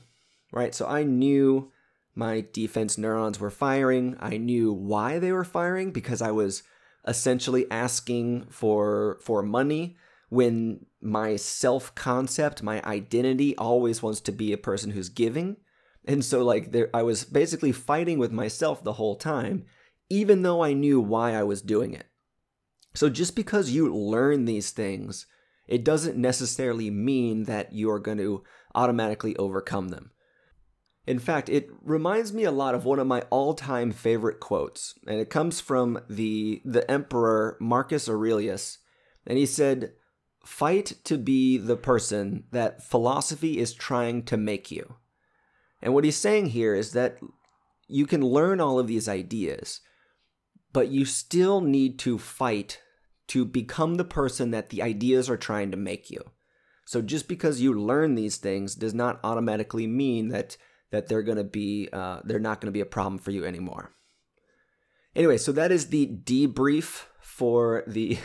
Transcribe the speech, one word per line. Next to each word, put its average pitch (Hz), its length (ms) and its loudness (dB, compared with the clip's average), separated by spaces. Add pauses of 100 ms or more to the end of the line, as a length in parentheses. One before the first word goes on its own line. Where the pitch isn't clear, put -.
(520)
right? 123 220 -2
So - 120 -4
I 147 180 0
knew 135 680 4 (420)
my 110 380 -4
defense 110 440 -2
neurons 110 420 -2
were 101 120 -4
firing. 127 680 0
I 107 200 -6
knew 117 340 2
why 104 460 -2
they 180 120 0
were 185 140 0
firing, 180 480 -2
because 120 300 -4
I 110 100 0
was 101 300 0 (440)
essentially 127 640 0
asking 120 800 -2
for, 104 720 2
for 107 200 2
money 147 540 0 (340)
when 113 560 2 (140)
my 107 360 0
self-concept, 131 1300 -2
my 107 200 -4
identity 127 760 0
always 117 460 2
wants 107 200 -4
to 104 100 -6
be 107 200 -2
a 101 60 -2
person 104 320 -4
who's 95 200 -6
giving. 143 460 -2 (520)
And 139 160 2
so, 123 200 2
like, 104 280 2
there, 117 220 2
I 117 80 2
was 113 220 0
basically 151 480 2
fighting 160 460 0
with 117 140 0
myself 113 500 -2
the 104 120 -4
whole 107 220 -2
time, 151 500 -4 (420)
even 196 340 6
though 175 200 2
I 147 100 4
knew 139 280 4
why 113 340 2
I 107 80 0
was 101 180 0
doing 107 320 0
it. - 140 -14 (880)
So 151 160 4
just 165 260 -2
because 202 340 0
you 139 240 2
learn 117 520 2
these 107 240 -2
things, 101 560 -8 (420)
it 120 160 0
doesn't 156 320 2
necessarily 123 760 0
mean 113 540 0
that 104 300 -6
you 107 160 0
are 104 80 0
going 107 200 -4
to 98 240 -2 (320)
automatically 113 640 0
overcome 95 520 -4
them. 76 240 -14 (920)
In 127 120 0
fact, 143 300 -2
it 143 200 2 (140)
reminds 190 500 0
me 220 120 -2
a 170 60 4
lot 135 240 0
of 123 120 -2
one 139 120 4
of 131 80 2
my 127 220 2
all-time 131 640 0
favorite 113 480 0
quotes, - 540 -4 (120)
and 107 140 -2
it 110 80 -2
comes 170 320 -2
from 123 480 0
the, 107 560 -2
the 123 260 0
Emperor 117 680 2
Marcus 120 480 0
Aurelius, 107 680 -2 (480)
and 127 100 0
he 139 80 4
said, 135 480 2 (520)
"Fight 185 500 0 (100)
to 151 140 0
be 131 400 4
the 117 180 0
person 104 760 0
that 117 300 -2
philosophy 147 760 0
is 117 160 -2
trying 120 480 -2
to 120 140 -2
make 104 340 -4
you." - 240 -12 (880)
And 123 100 0
what 143 120 6
he's 151 120 4
saying 208 300 2
here 113 280 2
is 104 180 -2
that 123 260 0 (680)
you 143 200 0
can 151 160 2
learn 156 360 4
all 139 200 2
of 123 80 2
these 110 200 -2
ideas, 92 760 -6 (880)
but 127 160 2
you 135 160 2
still 185 560 2
need 135 380 2
to 117 200 0
fight 110 640 -4 (480)
to 127 160 2
become 156 520 -2
the 175 80 0
person 131 480 -2
that 110 180 -6
the 92 120 -4
ideas 123 460 2
are 120 80 0
trying 104 340 -4
to 92 60 -6
make 95 340 -8
you. - 100 -10 (640)
So 120 180 -2
just 139 260 -4
because 156 320 0
you 131 140 4
learn 131 400 2
these 107 220 -2
things 98 380 -4
does 110 200 -4
not 120 300 -2
automatically 113 600 -2
mean 117 420 0
that, - 280 -6 (360)
that 107 160 -2
they're 110 160 0
gonna 107 180 0
be, 104 500 -4
uh, 92 300 -8
they're 104 160 -2
not 110 220 -2
gonna 104 100 -6
be 101 100 -2
a 98 60 -2
problem 98 320 -4
for 101 140 -6
you 98 120 -4
anymore. 90 480 -8 (1200)
Anyway, 156 200 6
so 131 140 -2
that 160 220 2
is 156 160 2
the 147 180 2
debrief 135 1000 0 (140)
for 117 680 0
the, 113 360 -2